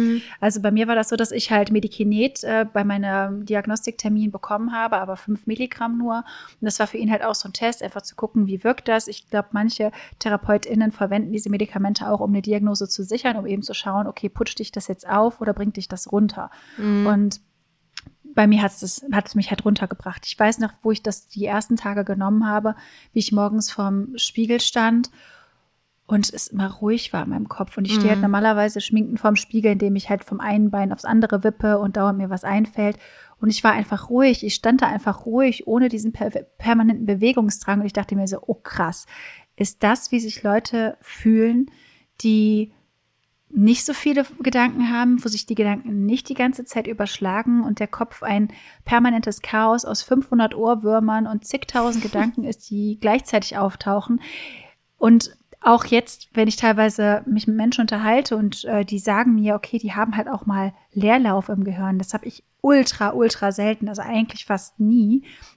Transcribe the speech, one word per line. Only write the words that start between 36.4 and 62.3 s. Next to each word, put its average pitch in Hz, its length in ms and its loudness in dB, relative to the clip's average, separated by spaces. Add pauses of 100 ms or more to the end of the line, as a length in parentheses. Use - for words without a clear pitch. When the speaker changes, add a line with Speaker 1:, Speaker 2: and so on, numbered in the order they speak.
Speaker 2:
Bewegungsdrang. 208 760 2
Und 208 60 -4
ich 196 60 -6
dachte 202 220 -4
mir 196 140 -2
so, 190 180 -6
oh 220 80 -2
krass, - 520 -4 (500)
ist - 260 -4
das, 220 300 0
wie 247 80 2
sich 220 240 -10
Leute 220 560 0
fühlen, 226 680 2 (520)
die 214 500 2 (760)
nicht 226 360 4
so 294 80 -4
viele 277 320 0 (180)
Gedanken 247 500 2
haben, 247 320 2
wo 233 40 -2
sich 214 180 -6
die 226 80 -4
Gedanken 208 500 0
nicht 240 240 0
die 269 60 -6
ganze 254 300 0
Zeit 226 220 -4
überschlagen 220 800 0
und 208 160 -2
der 208 60 -2
Kopf - 360 -8
ein 208 260 0 (360)
permanentes 233 580 2
Chaos 220 420 2
aus - 180 -6
fünfhundert 240 520 2
Ohrwürmern 220 720 0
und 214 180 -4
zigtausend 240 600 -2
Speaker 1:
<laughs> - 0 -
Speaker 2:
Gedanken 214 400 -2
ist, - 260 -8
die 208 300 -2
gleichzeitig 214 580 0
auftauchen. 202 640 -2 (800)
Und 226 380 6 (260)
auch 233 220 6
jetzt, - 500 0
wenn 220 140 4
ich 220 80 -2
teilweise 214 680 2
mich 214 220 0
mit 214 80 2
Menschen 226 240 2
unterhalte 220 560 2
und, 208 300 -2
äh, 202 180 0
die 196 160 -4
sagen 220 340 4
mir, 208 220 2
okay, 226 220 -4
die 208 160 -6
haben 214 220 -2
halt 214 120 -4
auch 233 180 -6
mal 196 260 -2 (200)
Leerlauf 208 560 2
im 196 160 -2
Gehirn. 190 340 -2
Das 190 160 -6
hab - 100 -6
ich - 200 -14 (160)